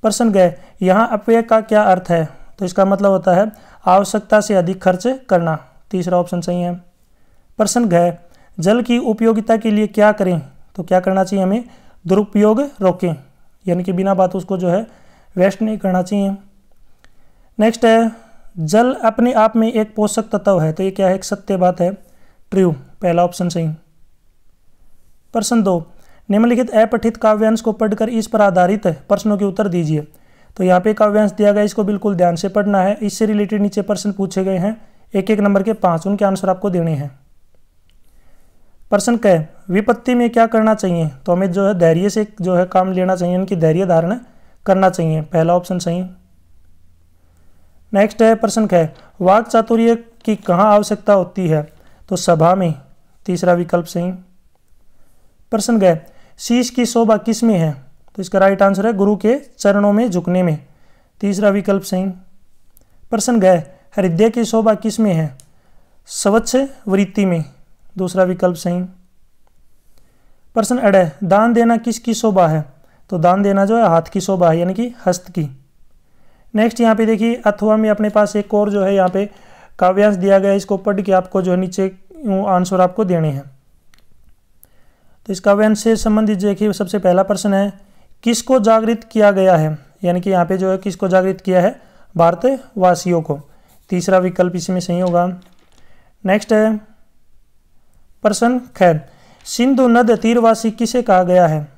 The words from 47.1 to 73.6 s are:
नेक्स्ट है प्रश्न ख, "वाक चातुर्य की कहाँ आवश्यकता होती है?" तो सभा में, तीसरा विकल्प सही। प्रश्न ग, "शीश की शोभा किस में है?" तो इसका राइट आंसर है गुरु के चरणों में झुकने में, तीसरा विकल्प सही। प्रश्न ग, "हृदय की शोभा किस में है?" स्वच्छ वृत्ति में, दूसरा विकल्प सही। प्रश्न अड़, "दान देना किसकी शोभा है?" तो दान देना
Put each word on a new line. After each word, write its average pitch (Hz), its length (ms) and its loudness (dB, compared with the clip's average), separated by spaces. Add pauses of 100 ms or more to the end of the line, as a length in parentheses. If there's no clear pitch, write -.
नेक्स्ट 214 280 2
है 226 120 6
प्रश्न 220 400 -2
ख, 165 140 2 (320)
"वाक 208 280 2
चातुर्य 226 480 2
की - 400 -6
कहाँ 202 380 2
आवश्यकता 208 380 0
होती 185 360 0
है?" 156 240 -2 (360)
तो 190 80 -4
सभा 165 380 2
में, 180 200 -2 (520)
तीसरा 180 260 0
विकल्प 175 340 -2
सही। 175 260 -6 (1400)
प्रश्न 226 280 -2
ग, 175 200 4 (400)
"शीश 240 320 -2
की 240 160 -2
शोभा 226 300 2
किस 220 280 -4
में 214 140 2
है?" 156 140 0 (420)
तो 196 80 -10
इसका 190 160 -4
राइट 196 240 4
आंसर 196 240 2
है 233 60 0
गुरु 202 240 0
के 240 240 0 (180)
चरणों 202 340 2
में 220 180 0
झुकने 180 320 -2
में, 160 240 -4 (540)
तीसरा 202 280 -2
विकल्प 196 340 0
सही। 190 240 -4 (1040)
प्रश्न 226 300 0
ग, 185 40 2 (520)
"हृदय 190 340 2
की 233 140 -2
शोभा 220 300 0
किस 214 260 -6
में 202 140 2
है?" 160 240 -4 (680)
स्वच्छ 220 500 -2 (320)
वृत्ति 196 380 0
में, 170 180 -2 (540)
दूसरा 185 260 0
विकल्प 180 320 -2
सही। 175 260 -6 (1700)
प्रश्न 233 240 0
अड़, 196 300 4 (160)
"दान 208 280 2
देना 233 240 2
किसकी 226 380 -4
शोभा 190 320 2
है?" 156 180 -2 (460)
तो 180 80 -4
दान 175 240 2
देना 196 220 2